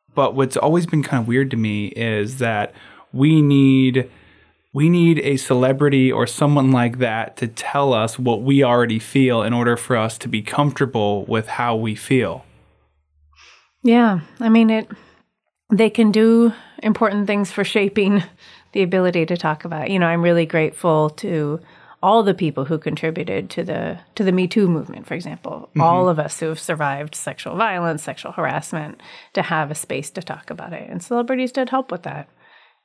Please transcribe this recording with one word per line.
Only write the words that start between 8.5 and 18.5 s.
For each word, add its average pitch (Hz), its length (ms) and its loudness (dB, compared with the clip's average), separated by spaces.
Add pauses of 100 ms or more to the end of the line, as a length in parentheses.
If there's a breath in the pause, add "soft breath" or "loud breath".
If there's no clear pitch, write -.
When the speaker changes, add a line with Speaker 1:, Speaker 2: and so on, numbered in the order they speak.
Speaker 1:
already 120 360 2
feel 123 420 2
in 110 120 -2
order 120 240 2
for 123 200 -2
us 110 220 -4
to - 80 -12
be 110 160 -4
comfortable 113 840 -2
with 110 220 -2
how 120 280 -2
we 110 200 -4
feel. 110 500 -2 (1400 soft breath)
Speaker 2:
Yeah. 233 360 4 (200)
I 226 100 0
mean, 226 200 6
it, 220 180 0 (840 loud breath)
they 214 180 4
can 214 220 4
do 226 420 6 (300 loud breath)
important 208 440 0
things 202 240 -2
for 202 120 -4
shaping 196 600 0 (500 loud breath)